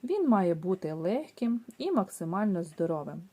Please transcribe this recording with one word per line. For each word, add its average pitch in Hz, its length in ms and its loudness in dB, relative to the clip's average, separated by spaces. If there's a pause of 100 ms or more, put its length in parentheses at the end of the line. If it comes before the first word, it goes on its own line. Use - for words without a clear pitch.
Він 339 260 2
має 185 260 6
бути 165 380 -2
легким 233 680 -2 (160)
і 349 140 -2
максимально 190 720 0
здоровим. 156 580 -2 (100)